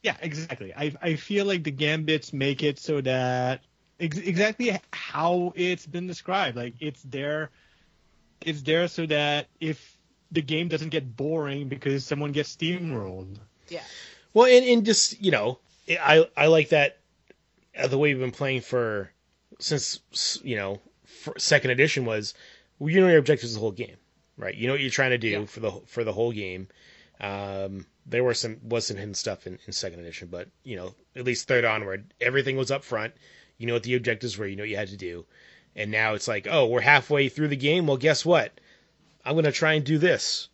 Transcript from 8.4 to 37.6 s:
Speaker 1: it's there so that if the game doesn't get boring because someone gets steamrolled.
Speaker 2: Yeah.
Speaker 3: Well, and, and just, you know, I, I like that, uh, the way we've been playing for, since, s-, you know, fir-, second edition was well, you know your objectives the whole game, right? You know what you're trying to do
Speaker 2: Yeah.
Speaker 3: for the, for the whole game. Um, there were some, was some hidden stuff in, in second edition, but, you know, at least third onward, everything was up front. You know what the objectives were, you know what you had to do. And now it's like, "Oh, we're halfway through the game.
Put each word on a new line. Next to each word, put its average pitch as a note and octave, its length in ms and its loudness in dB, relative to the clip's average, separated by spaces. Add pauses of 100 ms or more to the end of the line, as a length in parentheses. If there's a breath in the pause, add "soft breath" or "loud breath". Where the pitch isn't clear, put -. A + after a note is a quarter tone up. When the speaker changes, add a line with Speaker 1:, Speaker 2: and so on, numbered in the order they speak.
Speaker 1:
it's D#3 180 -4
there D#3+ 260 2
so E3+ 180 -6
that D3 400 0 (140)
if - 360 -8 (360)
the E3 100 0
game D#3 260 -2
doesn't D#3+ 200 -4
get C#3 280 -6
boring C#3+ 520 -4
because C3+ 360 -2
someone D3 280 -4
gets D3 220 -4
steamrolled. G#2+ 840 -6 (320)
Speaker 2:
Yeah. E3+ 140 -12 (520 loud breath)
Speaker 3:
Well, A3+ 120 10
and, B3+ 200 10
and A#3 180 6
just, - 380 2
you F#3+ 80 4
know, B2 300 0 (280)
I, D#3+ 380 6 (100)
I D3 100 4
like D#3+ 240 6
that, D3 280 4 (800)
uh, - 80 0
the C3+ 120 2
way D3 140 4
we've B2+ 100 -2
been B2+ 100 -4
playing C3 300 -4
for, A2 480 -2 (500)
since, - 400 -4 (120)
s-, - 300 -4
you B2 140 -6
know, G2 240 -6 (240)
fir-, - 340 -14
second C3+ 320 2
edition C3+ 360 2
was G#2+ 280 -4 (480 soft breath)
well, D3+ 80 -2
you F#3 100 6
know F#3 80 8
your E3 100 10
objectives B2+ 360 2
the G#2+ 60 -6
whole G#2+ 100 -2
game, - 260 -12 (400)
right? F#2+ 180 -8
You G#2+ 120 -4
know C3+ 80 0
what D3 60 -2
you're C3 100 -4
trying C3 200 2
to B2 80 2
do A2+ 100 -2
Speaker 2:
Yeah. G#2 160 -2
Speaker 3:
for A2 160 -14
the, A2 100 -2 (160)
for - 180 -6
the A2 80 -2
whole A#2 200 0
game. F#2+ 340 -8 (540 soft breath)
Um, G2 680 -8 (200)
there B2 180 0
were B2 100 2
some, A2 220 -6 (120)
was A#2 200 -2
some G#2 80 -6
hidden G2+ 180 -10
stuff - 320 -8
in, F#2 200 -14
in G#2 60 -14
second F2 280 -10
edition, E2+ 280 -16
but, F2 200 -14 (160)
you B2+ 100 -12
know, F#2 180 -12 (220)
at B2+ 100 -12
least B2 220 -2
third B2 180 2
onward, G#2+ 560 -4
everything C3 360 0
was C3 160 -2
up C#3 100 -4
front. A2 320 -6 (440 soft breath)
You A#2 100 -6
know A#2 60 0
what A2+ 100 -2
the B2 100 0
objectives A#2 420 -2
were, G#2 120 -6
you G2 80 -8
know G#2 80 -8
what A2 60 -8
you G2+ 60 -6
had G2+ 120 -6
to G2+ 80 -14
do. F2 280 -10 (520 soft breath)
And G#2 160 -6
now A2 220 2
it's G#2 120 -6
like, G#2 240 -4
"Oh, C#3+ 160 6
we're A#2+ 140 2
halfway C#3 480 4
through D3+ 200 -2
the C#3+ 80 -2
game. D#3 300 2